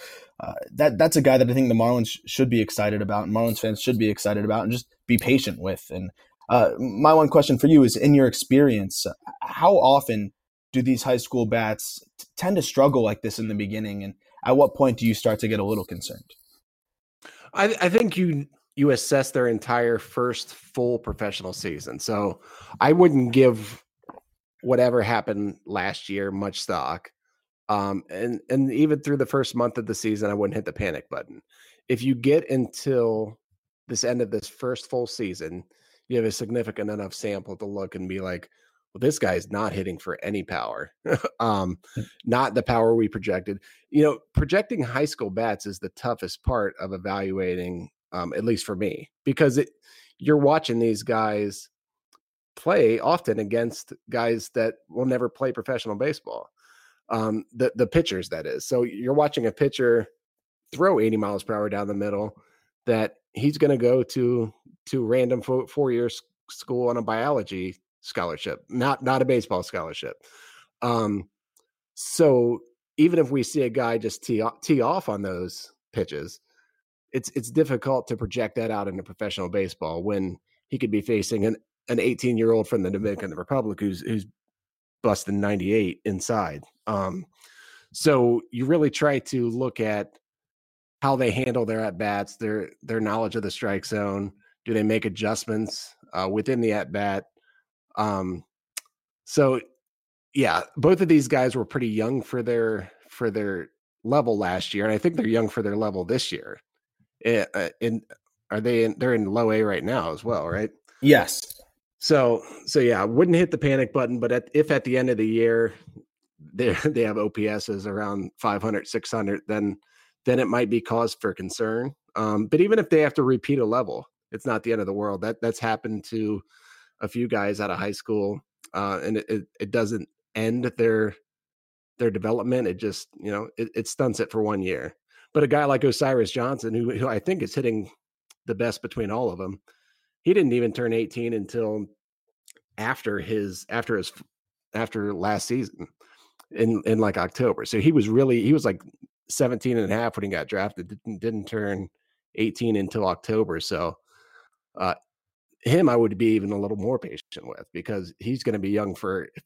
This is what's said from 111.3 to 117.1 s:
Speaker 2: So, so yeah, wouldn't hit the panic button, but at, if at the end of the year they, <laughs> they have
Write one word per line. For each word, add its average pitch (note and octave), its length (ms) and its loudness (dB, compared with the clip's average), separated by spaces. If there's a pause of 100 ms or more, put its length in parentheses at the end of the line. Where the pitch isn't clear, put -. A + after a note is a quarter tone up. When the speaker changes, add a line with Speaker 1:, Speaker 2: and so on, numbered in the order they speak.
Speaker 2:
So, B2+ 440 2 (240)
so D3 140 2
yeah, A2+ 240 4
wouldn't D#3+ 320 4
hit E3+ 160 2
the D#3 60 -2
panic C3+ 340 0
button, B2 260 0
but A#2 140 0
at, B2 200 -2
if D3+ 200 2
at C#3 100 2
the B2+ 160 0
end B2+ 120 2
of A#2 60 0
the A2 100 2
year A2+ 460 2 (800)
they, G#2+ 200 0
<laughs> - 120 -2
they A#2+ 180 2
have G#2+ 160 0